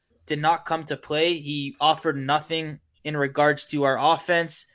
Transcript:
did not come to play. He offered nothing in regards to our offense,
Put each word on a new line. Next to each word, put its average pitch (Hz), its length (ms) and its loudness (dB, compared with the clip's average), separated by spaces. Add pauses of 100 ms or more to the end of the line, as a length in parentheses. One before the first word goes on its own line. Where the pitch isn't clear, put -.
(260)
did 151 120 -4
not 156 280 0
come 160 180 -4
to 143 140 -6
play. 160 400 0
He 143 420 -6
offered 151 380 2
nothing 151 600 -2 (260)
in 151 120 -6
regards 147 500 2
to 147 180 -2
our 135 140 2
offense, 165 760 0